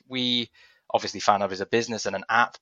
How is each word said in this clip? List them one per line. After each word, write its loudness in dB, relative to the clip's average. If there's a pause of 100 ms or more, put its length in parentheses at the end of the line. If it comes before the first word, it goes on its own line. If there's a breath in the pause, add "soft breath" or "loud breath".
we, -2 (440 soft breath)
obviously -2
Fan 4
Hub -2
is -6
a -6
business 0
and -4
an -6
app, 2